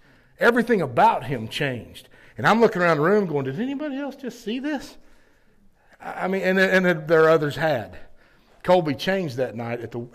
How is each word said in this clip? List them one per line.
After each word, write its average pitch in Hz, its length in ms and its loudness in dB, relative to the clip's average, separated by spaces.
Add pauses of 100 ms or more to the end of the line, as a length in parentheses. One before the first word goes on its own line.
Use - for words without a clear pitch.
(400)
Everything 226 420 2
about 156 440 2
him 117 220 -6
changed. - 600 -8 (280)
And 117 100 0
I'm 214 140 4
looking 220 200 4
around 170 160 4
the 147 60 2
room 202 240 4
going, 143 180 -2
"Did 135 140 -6
anybody 269 380 -6
else 277 180 -8
just - 280 -14
see 233 160 -6
this?" 277 380 -8 (1040)
I 180 260 -8
mean, 190 140 -2
and, 185 180 0
and 180 480 2
there 160 180 6
are 160 40 6
others 151 260 2
had. 131 420 -4 (680)
Colby 170 320 2
changed 180 420 -4
that 123 180 -4
night 117 260 -6
at 110 100 -12
the, 120 240 -10